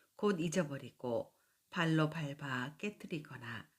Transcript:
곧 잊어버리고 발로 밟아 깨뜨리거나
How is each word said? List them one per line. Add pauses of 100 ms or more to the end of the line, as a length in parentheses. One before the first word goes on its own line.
(160)
곧
잊어버리고 (340)
발로
밟아
깨뜨리거나